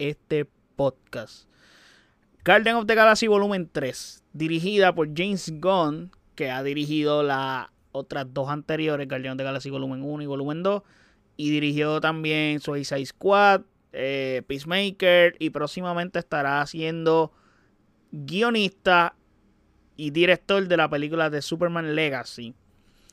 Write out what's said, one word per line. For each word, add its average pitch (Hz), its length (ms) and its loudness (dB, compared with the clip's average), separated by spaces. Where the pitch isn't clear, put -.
este 147 480 -4
podcast. - 760 -6
Guardian 220 300 6
of 233 120 -2
the 220 100 2
Galaxy 220 320 6
Volumen 202 420 2
tres, - 640 -8
dirigida 170 600 2
por 160 240 -2
James 185 320 -4
Gunn, 170 500 0
que 139 160 -6
ha 131 140 -6
dirigido 147 580 0
las 135 460 -2
otras 135 420 -8
dos 135 140 -4
anteriores, 147 580 -4
Guardian 131 280 -6
of 131 40 -6
the 135 60 -6
Galaxy 135 260 -6
Volumen 135 320 -6
uno 147 220 -8
y - 20 -8
Volumen 143 380 -6
dos, 196 180 0
y 147 140 -4
dirigió 151 500 0
también 156 580 -2
Suicide 139 480 -6
Squad, 196 540 4
eh, 131 560 -4
Peacemaker, 175 920 4
y 160 120 -4
próximamente 175 680 -6
estará 143 480 -2
siendo 160 680 0
guionista 180 1040 0
y 151 140 -6
director 180 560 2
de 175 100 2
la 156 140 2
película 151 400 -2
de 147 120 -4
Superman 165 520 -4
Legacy. 131 640 -6